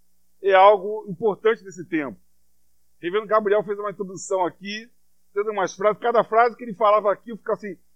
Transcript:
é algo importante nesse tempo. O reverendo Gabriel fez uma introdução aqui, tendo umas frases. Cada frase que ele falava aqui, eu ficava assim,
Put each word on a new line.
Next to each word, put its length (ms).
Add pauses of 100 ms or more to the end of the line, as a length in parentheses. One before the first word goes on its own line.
(420)
é 120
algo 560
importante 520
nesse 220
tempo. 340
O 840
reverendo 240
Gabriel 340
fez 160
uma 120
introdução 560
aqui, 440 (440)
tendo 160
umas 240
frases. 260
Cada 240
frase 320
que 80
ele 80
falava 400
aqui, 200
eu 40
ficava 220
assim, 200 (180)